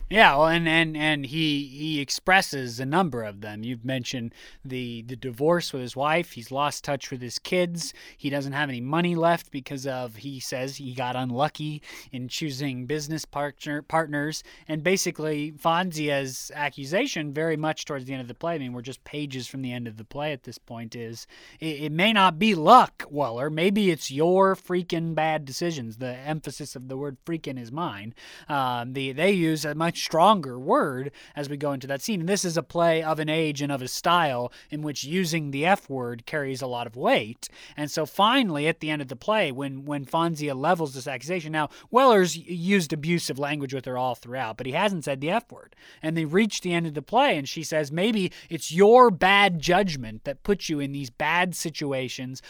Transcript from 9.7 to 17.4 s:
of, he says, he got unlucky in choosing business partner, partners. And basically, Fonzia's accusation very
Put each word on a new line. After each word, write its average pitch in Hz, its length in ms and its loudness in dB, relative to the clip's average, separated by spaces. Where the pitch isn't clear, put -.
of, 127 300 -6
he 131 240 -12
says, 135 380 -6
he 131 160 -12
got 123 200 -4
unlucky 143 680 -2
in 127 160 -8
choosing 131 600 -6
business 147 380 -4
partner, 147 580 -6
partners. 151 600 -2
And 151 160 -4
basically, 156 720 -2
Fonzia's 151 1040 -2
accusation 151 760 -4
very 156 240 0